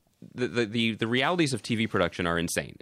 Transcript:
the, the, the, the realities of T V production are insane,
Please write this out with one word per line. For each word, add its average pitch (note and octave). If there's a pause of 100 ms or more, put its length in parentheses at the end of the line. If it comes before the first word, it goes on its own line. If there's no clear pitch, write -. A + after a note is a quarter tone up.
(340)
the, A#2+
the, A2
the, A2+
the A2+
realities C3+
of G#2+
T A#2
V A2
production F2+
are E2+
insane, E2+